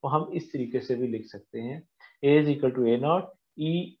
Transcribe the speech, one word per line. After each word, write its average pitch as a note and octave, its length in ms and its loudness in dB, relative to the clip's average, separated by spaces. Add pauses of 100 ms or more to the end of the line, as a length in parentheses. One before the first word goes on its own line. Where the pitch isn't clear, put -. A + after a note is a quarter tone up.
वो C#3 60 -4
हम D3+ 240 0
इस - 200 -6
तरीके B2+ 260 -4
से B2+ 160 -2
भी B2 120 -2
लिख A2+ 180 -6
सकते - 340 -14
हैं, C3 220 -8 (420)
A C#3+ 140 6
is D3 120 4
equal C3 240 0
to B2 140 2
A A#2+ 120 4
naught E3 300 0 (320)
E D#3+ 100 -2 (300)